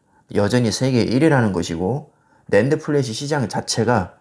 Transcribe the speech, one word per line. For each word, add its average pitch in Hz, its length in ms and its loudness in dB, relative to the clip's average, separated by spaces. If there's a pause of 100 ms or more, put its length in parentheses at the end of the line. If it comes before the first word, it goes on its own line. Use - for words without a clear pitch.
(360)
여전히 104 360 2
세계 127 300 0
일 104 220 0
위라는 127 300 2
것이고 85 580 -4 (340)
낸드 139 320 2
플래시 143 360 -2
시장 139 360 -4
자체가 113 720 -2